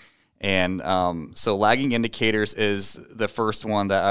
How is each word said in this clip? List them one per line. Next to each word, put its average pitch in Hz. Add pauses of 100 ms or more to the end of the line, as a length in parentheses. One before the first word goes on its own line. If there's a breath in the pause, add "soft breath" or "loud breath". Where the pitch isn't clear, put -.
(440 soft breath)
And, 92
um, 90
so 110
lagging 120
indicators 110
is 101
the -
first 110
one 104
that 95